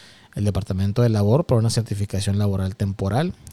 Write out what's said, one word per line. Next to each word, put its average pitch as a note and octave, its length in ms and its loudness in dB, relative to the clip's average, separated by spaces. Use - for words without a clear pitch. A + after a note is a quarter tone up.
El G2+ 100 -2
Departamento G2+ 580 0
de A#2+ 60 4
Labor, G#2+ 380 2
por B2 120 2
una A#2 120 2
certificación G2+ 680 -2
laboral F#2+ 380 0
temporal, G2+ 560 -2